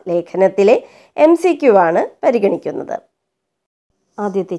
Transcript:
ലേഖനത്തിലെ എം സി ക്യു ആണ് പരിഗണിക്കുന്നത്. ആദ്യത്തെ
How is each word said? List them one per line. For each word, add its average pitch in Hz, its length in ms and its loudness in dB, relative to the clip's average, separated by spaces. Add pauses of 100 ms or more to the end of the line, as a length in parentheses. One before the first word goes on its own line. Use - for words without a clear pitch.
(120)
ലേഖനത്തിലെ 190 640 0 (500)
എം 330 80 4 (100)
സി 349 180 0
ക്യു 240 140 4 (100)
ആണ് 170 180 0 (200)
പരിഗണിക്കുന്നത്. 196 760 -4 (1300)
ആദ്യത്തെ 185 340 -6